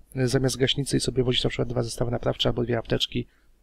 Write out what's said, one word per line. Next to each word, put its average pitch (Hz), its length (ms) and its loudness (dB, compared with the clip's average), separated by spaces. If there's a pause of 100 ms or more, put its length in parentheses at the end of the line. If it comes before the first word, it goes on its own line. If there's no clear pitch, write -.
(160)
zamiast 127 420 2
gaśnicy 135 400 0
i - 20 4
sobie 127 240 0
wozić 123 200 0
na 123 60 2
przykład 120 180 -2
dwa 120 160 -2
zestawy 117 280 -4
naprawcze 127 380 0
albo 120 140 0
dwie 120 140 0
apteczki 120 500 -2 (360)